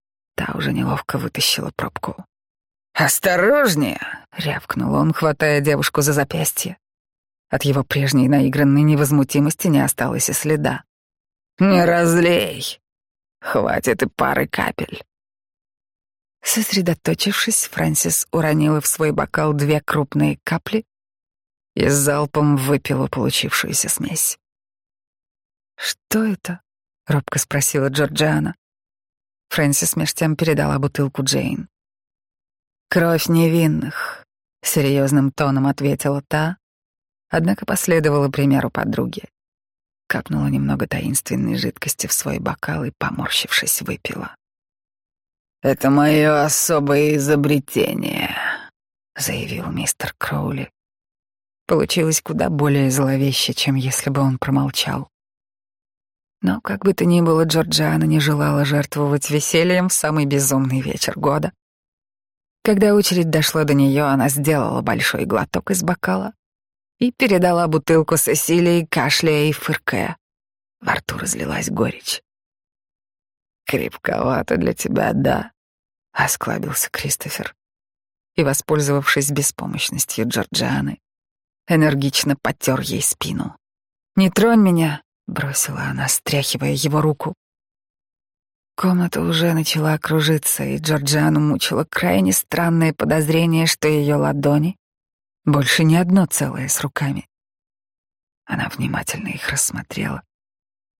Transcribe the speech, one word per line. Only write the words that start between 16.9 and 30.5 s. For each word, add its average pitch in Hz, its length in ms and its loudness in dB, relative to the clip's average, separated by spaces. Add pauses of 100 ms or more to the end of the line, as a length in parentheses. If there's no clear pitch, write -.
Фрэнсис 160 640 -2
уронила 151 500 2
в - 60 -4
свой 151 240 0
бокал 156 420 0
две 147 280 0
крупные 147 640 -2
капли 214 400 -4 (920)
и - 140 2
залпом 143 680 2
выпила 135 480 -2
получившуюся - 840 -2
смесь. - 520 -4 (1400)
«Что - 480 -4
это?» 185 360 -4 (460)
робко 143 320 -2
спросила 139 520 0
Джорджиана. 151 640 0 (920)
Фрэнсис 147 460 0
меж 156 200 -4
тем 156 200 0
передала 147 440 2